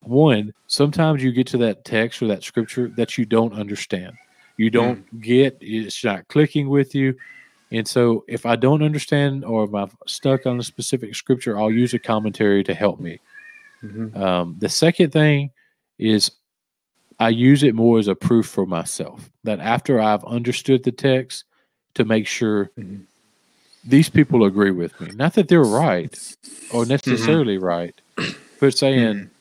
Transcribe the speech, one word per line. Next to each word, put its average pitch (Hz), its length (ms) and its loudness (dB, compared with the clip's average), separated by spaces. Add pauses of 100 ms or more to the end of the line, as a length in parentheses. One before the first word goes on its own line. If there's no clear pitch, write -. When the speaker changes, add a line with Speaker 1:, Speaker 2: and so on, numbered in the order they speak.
Speaker 1:
One, 117 520 2 (140)
sometimes 151 560 0
you 131 80 0
get 123 160 0
to 131 120 -6
that 110 260 -2
text 113 360 -4
or 120 60 -2
that 101 160 -4
scripture 120 520 -4
that 117 220 -4
you 120 80 -2
don't 113 280 0
understand. 101 600 -8 (440)
You 113 120 0
don't 120 300 0 (100)
Speaker 2:
Hmm. 117 100 -16
Speaker 1:
get, 127 420 2
it's 110 420 -8
not 98 240 -4
clicking 147 420 0
with 139 260 0
you. 135 200 0 (560)
And 113 160 -4
so 117 400 0
if - 180 -8
I 120 100 0
don't 135 280 2
understand 143 600 -2
or 110 220 -2
if 101 80 -8
I'm 101 180 -6 (140)
stuck - 400 -2
on 123 140 -2
a 120 40 -6
specific 113 520 -8
scripture, 123 440 -4
I'll 110 120 0
use 120 220 0
a 120 60 -2
commentary 107 640 0
to 95 100 -4
help 98 260 -2
me. 85 200 -12 (640)
Speaker 2:
Mm-hmm. 110 380 -12
Speaker 1:
Um, 87 380 -2
the 101 100 -2
second 165 420 2
thing 147 400 2 (480)
is 110 320 0 (880)
I 117 100 4
use 127 340 6
it 135 100 4
more 113 240 4
as 104 100 2
a 98 80 0
proof 117 300 2
for 95 220 -4
myself, - 640 -10 (120)
that 107 160 -6
after 120 400 0
I've 107 240 0
understood 123 600 -2
the 127 80 0
text, 131 540 -2 (500)
to 120 100 0
make 110 220 0
sure 107 500 -2
Speaker 2:
Mm-hmm. 101 200 -14 (840)
Speaker 1:
these 139 240 4
people 135 380 4
agree 98 240 2
with 87 320 -6
me. 82 140 -12
Not 139 180 -2
that 190 140 2
they're 170 160 6
right 107 520 0 (560)
or 120 120 -2
Speaker 2:
Mm-hmm. 117 80 -4
Speaker 1:
necessarily 127 640 0
right, 87 420 -4 (600)
but 139 180 2
saying, 127 380 2
Speaker 2:
Mm-hmm. 101 120 -12 (140)